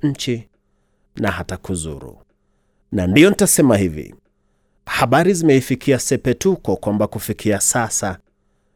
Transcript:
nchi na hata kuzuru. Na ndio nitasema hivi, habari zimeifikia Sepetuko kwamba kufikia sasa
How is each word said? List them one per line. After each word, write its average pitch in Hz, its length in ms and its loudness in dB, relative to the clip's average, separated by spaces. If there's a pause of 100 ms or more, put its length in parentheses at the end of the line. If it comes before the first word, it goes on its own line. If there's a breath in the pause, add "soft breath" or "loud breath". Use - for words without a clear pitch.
nchi 131 460 -4 (680)
na 104 140 -2
hata 90 260 -8
kuzuru. 76 640 -10 (720)
Na 92 140 0
ndio 143 240 6
nitasema 165 460 2
hivi, 78 380 -4 (720)
habari 151 480 2
zimeifikia 139 640 2
Sepetuko 127 800 -2
kwamba 104 300 -2
kufikia 101 540 -4
sasa 107 580 -4 (580)